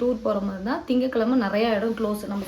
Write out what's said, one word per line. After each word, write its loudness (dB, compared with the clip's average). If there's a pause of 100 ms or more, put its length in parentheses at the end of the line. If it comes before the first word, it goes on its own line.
டூர் 0
போற 0
மாதிரி -4
இருந்தா -4 (120)
திங்கட்கிழமை 2
நிறைய 2
இடம் 0
க்ளோஸ், -2
நம்ம -4